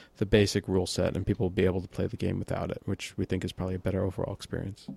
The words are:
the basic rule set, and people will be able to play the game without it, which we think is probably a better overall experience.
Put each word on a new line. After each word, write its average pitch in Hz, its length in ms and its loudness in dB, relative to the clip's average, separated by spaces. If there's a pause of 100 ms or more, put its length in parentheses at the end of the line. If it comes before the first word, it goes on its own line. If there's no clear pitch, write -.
(160)
the - 80 0
basic 101 420 6
rule 92 200 2
set, - 280 0
and 92 120 -2
people 98 180 2
will 90 60 2
be 92 160 4
able 90 160 2
to 95 60 -10
play 95 180 -4
the 95 100 -6
game 95 220 0
without 92 320 -4
it, - 160 -6
which - 320 -4
we 98 80 0
think 92 180 -2
is 92 80 -2
probably 92 220 -4
a 92 40 -4
better 95 240 0
overall 95 300 -2
experience. - 540 -8 (100)